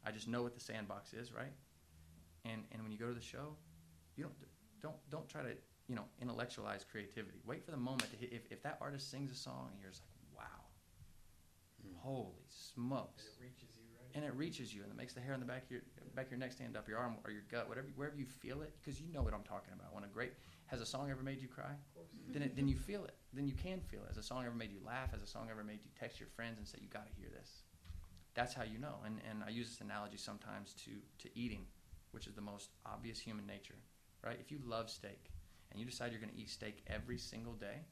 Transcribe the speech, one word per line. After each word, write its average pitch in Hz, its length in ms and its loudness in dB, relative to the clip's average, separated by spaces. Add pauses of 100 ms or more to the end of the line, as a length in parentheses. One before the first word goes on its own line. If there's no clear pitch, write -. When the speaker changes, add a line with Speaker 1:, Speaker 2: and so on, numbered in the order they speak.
Speaker 1:
I 110 60 4
just 107 160 0
know 120 140 8
what 120 140 4
the 123 60 -8
sandbox 104 520 -2
is, 120 200 -4
right? 127 200 -2 (920)
And, 110 260 2
and 110 100 -4
when 110 100 -2
you 107 60 -2
go 117 100 2
to 120 60 4
the 117 80 -2
show, 143 340 -4 (600)
you 139 80 0
don't, 135 100 -2 (480)
don't, 151 280 -4
don't 147 200 -2
try 151 140 0
to, 117 120 2 (320)
you 123 80 4
know, 107 100 0 (160)
intellectualize 113 680 2
creativity. 101 560 -2
Wait 135 180 0
for - 80 -4
the 147 60 2
moment 127 340 6
to 113 60 -6
hit. 117 160 0
If, 113 180 -2
if - 120 -6
that 151 180 2
artist 139 300 0
sings 135 200 2
a 127 40 -4
song 127 360 -2
and 98 100 -8
you're 95 100 -8
just - 100 -10
like, - 420 -14
"Wow, - 160 -6 (1300)
Speaker 2:
Mm. 92 140 -4
Speaker 1:
holy 101 500 2
smokes." - 760 2
Speaker 3:
And - 180 -12
it - 0 -
reaches 127 320 -12
you, 113 80 -14 (140)
right? 127 180 -8
Speaker 1:
And 147 100 4
it 127 100 4
reaches 135 380 2
you, 101 100 -4
and 104 80 -4
it 107 40 -6
makes 123 180 -2
the 127 80 -4
hair 135 120 2
on 131 60 4
the 123 60 2
back 127 200 0
of - 60 -6
your, 123 100 0 (340)
back 131 100 4
of - 60 -6
your 123 80 2
neck 127 140 4
stand 117 240 -2
up, 104 100 -2
your 107 100 4
arm 120 280 4
or 107 60 0
your 104 180 0
gut, 117 180 4
whatever, 131 280 0
wherever 147 200 2
you 139 100 2
feel 127 360 -2
it, 151 120 -2 (100)
'cause 135 160 0
you 160 120 -2
know 143 100 4
what 113 120 10
I'm 104 100 2
talking 98 300 -2
about. 90 200 -8
When 101 100 -2
a 101 40 -4
great, 107 260 2 (340)
has 127 140 2
a 110 40 2
song 139 260 2
ever 135 120 2
made 135 180 2
you 131 80 -2
cry? - 240 -2
Speaker 3:
Of 143 200 -8
course. - 140 -10 (220)
Speaker 1:
Then 147 120 4
it, 127 140 6
then 139 120 10
you 135 100 12
feel 196 280 4
it. - 100 -6 (180)
Then 139 140 6
you 135 60 6
can 185 280 2
feel 107 220 -2
it. - 40 -6
Has 107 100 2
a 107 60 0
song 123 220 2
ever 120 100 2
made 113 160 2
you 98 140 -4
laugh? 127 260 4
Has 104 100 2
a 101 60 -2
song 113 240 -2
ever 110 120 -2
made 107 200 -2
you - 60 -12 (100)
text 117 200 -2
your 110 100 -6
friends 117 280 -2
and 104 100 -4
say, - 140 -8
"You 101 80 -8
gotta 107 280 -4
hear - 120 -6
this"? - 340 -10 (720)
That's 120 180 6
how 127 100 0
you 110 160 0
know. 127 260 0
And, 107 140 0 (100)
and 107 140 0
I 101 60 0
use 113 200 0
this - 120 -6
analogy 104 360 0
sometimes 104 560 -4 (120)
to, 110 60 -6 (280)
to - 180 -6
eating, 107 300 2 (440)
which - 160 -4
is 104 60 -6
the 104 80 -4
most 101 280 -4 (160)
obvious 110 340 0
human 107 260 0
nature, 101 300 -4 (480)
right? 117 160 2
If - 120 -6
you 151 140 0
love 113 240 4
steak - 420 -6 (400)
and 101 80 -2
you 117 60 2
decide 120 260 2
you're 110 100 -2
gonna 107 160 -2
eat 110 120 -4
steak 107 380 -2
every 120 300 2
single 117 360 -2
day 107 280 -2 (100)